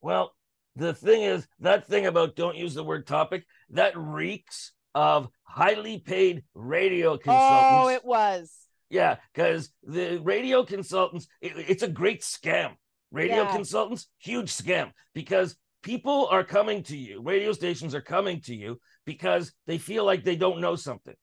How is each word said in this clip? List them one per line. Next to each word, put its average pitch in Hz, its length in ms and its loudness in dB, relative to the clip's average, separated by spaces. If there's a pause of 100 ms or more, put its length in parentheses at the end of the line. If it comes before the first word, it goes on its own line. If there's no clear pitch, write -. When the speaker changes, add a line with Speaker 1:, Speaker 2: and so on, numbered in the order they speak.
Speaker 1:
Well, 180 320 -2 (420)
the 160 180 -4
thing 214 300 4
is, 185 240 -2 (140)
that 185 260 2
thing 196 180 0
about 165 300 2
don't 170 200 -2
use 165 200 -8
the 156 80 -8
word 156 240 -6
topic, 156 400 -2 (240)
that 180 260 2
reeks 156 760 -10 (200)
of 151 340 4 (140)
highly 208 560 0
paid 180 460 0 (100)
radio 165 600 0
Speaker 2:
Oh, 135 40 -6
Speaker 1:
consultants. 262 760 6
Speaker 2:
it 247 100 -6
was. 208 640 0 (200)
Speaker 1:
Yeah, 165 300 2 (160)
'cause 165 380 -2 (100)
the 175 380 -4
radio 240 440 0
consultants, 185 640 -4 (140)
it, 180 120 -10 (140)
it's 185 140 2
a 214 60 -2
great 180 340 -2
scam. 165 540 -4 (360)
Radio 180 320 0
Speaker 2:
Yeah. 196 120 0
Speaker 1:
consultants, 202 520 -4 (120)
huge 220 320 -6
scam, 170 400 -4 (240)
because 185 420 0 (240)
people 269 460 -2
are 185 160 2
coming 208 400 0
to 147 140 -12
you, 107 260 -14
radio 196 300 0
stations 160 420 -6
are 143 60 -6
coming 180 400 -4
to 120 120 -12
you 113 260 -10 (240)
because 175 500 -2 (120)
they 165 140 -4
feel 208 260 -2
like 190 180 2
they 175 120 0
don't 175 260 0
know 175 140 0
something. 120 480 -12